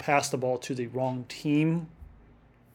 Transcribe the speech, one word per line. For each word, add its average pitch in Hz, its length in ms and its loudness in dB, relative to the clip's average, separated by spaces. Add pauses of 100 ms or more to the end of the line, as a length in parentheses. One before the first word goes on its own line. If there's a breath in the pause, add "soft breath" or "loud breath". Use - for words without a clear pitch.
pass 143 300 2
the 139 80 -2
ball 127 220 0
to - 140 -8
the 123 140 -4
wrong 127 420 -4
team, 160 580 2 (880)